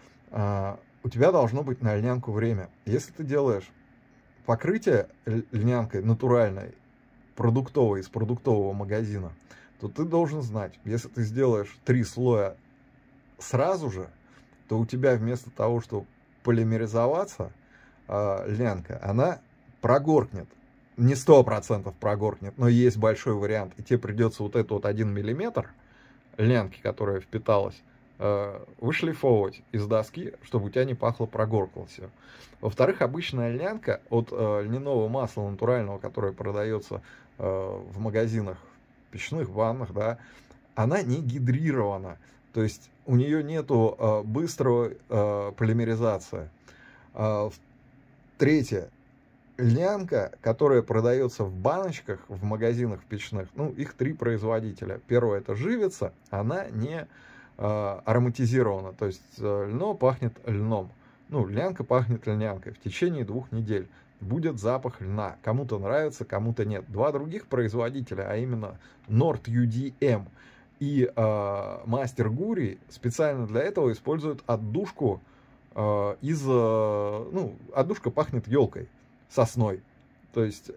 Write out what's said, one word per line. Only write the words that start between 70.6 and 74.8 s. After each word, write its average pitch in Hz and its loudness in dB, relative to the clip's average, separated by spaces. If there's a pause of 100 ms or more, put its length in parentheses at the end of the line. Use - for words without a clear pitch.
и, 143 2
э, - 0
Master 107 -2
Guri, 143 -4 (100)
специально 135 -2
для 110 -2
этого 165 0
используют 147 -4
отдушку, 110 -2 (540)